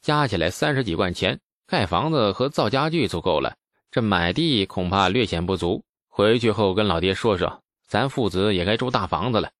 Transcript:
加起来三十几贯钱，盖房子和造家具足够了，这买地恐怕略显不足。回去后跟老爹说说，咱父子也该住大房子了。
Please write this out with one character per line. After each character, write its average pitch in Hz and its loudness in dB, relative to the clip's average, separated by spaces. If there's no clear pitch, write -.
加 147 0
起 110 -2
来 82 2
三 151 -2
十 135 -2
几 82 -2
贯 92 0
钱， 95 -2
盖 143 0
房 113 0
子 110 2
和 123 -2
造 143 0
家 135 0
具 151 0
足 170 -4
够 80 0
了， 64 -4
这 127 0
买 92 2
地 135 0
恐 90 -4
怕 95 2
略 110 2
显 87 -2
不 92 -2
足。 87 -2
回 110 2
去 117 2
后 101 2
跟 104 0
老 82 0
爹 92 2
说 104 0
说， - -4
咱 120 0
父 120 -2
子 95 0
也 87 0
该 104 0
住 123 -4
大 120 0
房 92 -2
子 104 2
了。 - -6